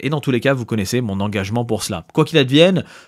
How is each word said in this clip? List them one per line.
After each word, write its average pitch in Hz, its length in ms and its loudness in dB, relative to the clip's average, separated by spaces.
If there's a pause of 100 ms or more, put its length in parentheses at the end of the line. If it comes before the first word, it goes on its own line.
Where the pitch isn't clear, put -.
Et 135 80 -4
dans 151 100 -2
tous 135 120 -2
les 120 100 0
cas, 135 120 2
vous 123 120 -4
connaissez 113 340 -2
mon 98 220 -4
engagement 104 420 -2
pour 113 200 -4
cela. 87 300 -8
Quoi 156 120 2
qu'il 160 140 2
advienne, 147 440 4 (240)